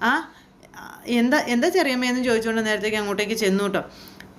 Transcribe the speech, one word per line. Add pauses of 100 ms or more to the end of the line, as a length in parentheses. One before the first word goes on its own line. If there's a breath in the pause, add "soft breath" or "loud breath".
"ആ, (960 loud breath)
എന്താ,
എന്താ
ചെറിയമ്മയെന്ന്?"
ചോദിച്ചുകൊണ്ട്
നേരത്തേക്ക്
അങ്ങോട്ടേക്ക്
ചെന്നു
കേട്ടോ. (580 loud breath)